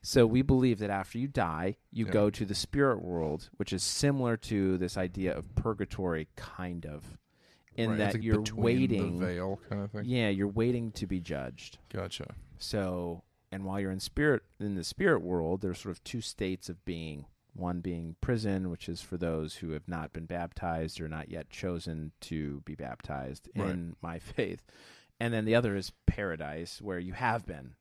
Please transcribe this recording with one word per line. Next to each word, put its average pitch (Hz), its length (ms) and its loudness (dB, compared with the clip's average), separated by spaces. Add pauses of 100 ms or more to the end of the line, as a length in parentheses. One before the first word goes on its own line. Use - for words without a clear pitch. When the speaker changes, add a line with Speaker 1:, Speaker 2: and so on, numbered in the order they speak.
Speaker 1:
So 123 260 8
we 123 140 6
believe 127 380 6
that 104 100 0
after 98 280 -2
you 131 100 -2
die, 90 500 0 (140)
you 113 140 0
Speaker 2:
Yeah. 98 60 -4
Speaker 1:
go 104 180 6
to 101 160 -2
the 98 100 -4
spirit 135 460 2
world, 82 560 -2
which - 160 -4
is 92 80 -2
similar 131 560 2
to 95 400 2
this 90 200 -2
idea 92 380 0
of 80 200 -8
purgatory, 92 800 0
kind 87 500 -8
of, 76 320 -12 (580)
in 113 160 2
Speaker 2:
Right, 110 40 2
I - 100 0
Speaker 1:
that 101 80 2
Speaker 2:
think 110 100 0
Speaker 1:
you're 107 180 6
Speaker 2:
between 110 220 -2
Speaker 1:
waiting. 117 560 4
Speaker 2:
the 92 60 2
veil 90 340 -2 (100)
kind 101 120 -2
of 101 100 -6
thing. 107 140 -4
Speaker 1:
Yeah, 123 240 2
you're 98 180 2
waiting 113 460 2
to 101 140 -4
be 92 140 0
judged. 69 580 -8 (100)
Speaker 2:
Gotcha. - 460 -6 (240)
Speaker 1:
So, 90 640 -2 (280)
and 98 140 -6
while 95 140 -2
you're 95 120 0
in 95 80 -2
spirit, 147 440 4 (160)
in 104 160 -2
the 85 80 -2
spirit 160 380 4
world, 87 400 0
there's 90 180 -2
sort 98 120 -8
of - 120 -10
two 117 180 -6
states 95 480 -4
of 87 160 -10
being. 80 400 -6 (280)
One 90 280 -2
being 82 400 -4
prison, 98 480 2
which - 180 -6
is 85 140 -6
for - 160 -6
those 80 380 0
who 82 160 -6
have 76 160 -6
not 80 260 -6
been 82 140 -8
baptized 82 760 -4
or 78 80 -4
not 78 200 -8
yet 82 200 -8
chosen 82 640 -4 (100)
to 73 400 -4
be 76 140 -10
baptized 65 800 -8
Speaker 2:
Right. 98 160 0
Speaker 1:
in 85 300 -6
my 85 180 -6
<laughs> - 180 -14
faith. 92 240 -2 (600)
And 117 120 0
then 110 120 0
the 110 100 6
other 117 200 4
is 95 160 -4 (140)
paradise, 82 760 -2
where 95 180 -4
you 90 140 -6
have 113 320 0
been 69 360 -12